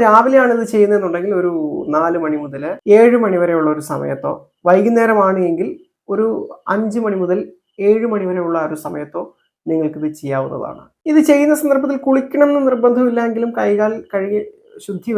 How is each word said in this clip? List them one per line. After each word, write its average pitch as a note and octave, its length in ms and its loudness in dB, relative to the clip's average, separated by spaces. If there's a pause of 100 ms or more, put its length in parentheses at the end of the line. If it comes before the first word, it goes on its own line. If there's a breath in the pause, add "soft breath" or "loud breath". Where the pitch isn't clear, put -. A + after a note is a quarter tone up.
രാവിലെയാണ് B3 540 4
ഇത് A#3 60 -2 (100)
ചെയ്യുന്നതെന്നുണ്ടെങ്കിൽ G3+ 680 2
ഒരു F3+ 120 0 (440)
നാല് E3+ 280 2
മണി D3+ 200 -2
മുതൽ C#3 200 -10 (340)
ഏഴ് A#3+ 260 6
മണി F#3 180 0
വരെയുള്ള E3 320 0
ഒരു D3+ 160 -6
സമയത്തോ, C#3+ 420 -4 (360)
വൈകുന്നേരമാണ് G#3 720 4 (100)
എങ്കിൽ F3 180 -2 (460)
ഒരു A3 140 0 (460)
അഞ്ച് G#3+ 320 -2
മണി G3 180 -2
മുതൽ F3+ 160 0 (480)
ഏഴ് A3 260 2
മണി G3 160 -2
വരെയുള്ള E3+ 280 -2 (100)
ഒരു D#3 180 -8
സമയത്തോ D3 380 -8 (480)
നിങ്ങൾക്കിത് D#3 360 -4 (120)
ചെയ്യാവുന്നതാണ്. C3+ 640 -6 (280)
ഇത് D4+ 80 4 (100)
ചെയ്യുന്ന D4 320 4
സന്ദർഭത്തിൽ C#4 460 0
കുളിക്കണം C4+ 440 2
എന്ന് C#4+ 180 0
നിർബന്ധമില്ലെങ്കിലും A#3 880 0
കൈകാൽ G#3+ 340 0 (200)
കഴുകി G3+ 280 -2 (460)
ശുദ്ധി G3+ 300 -6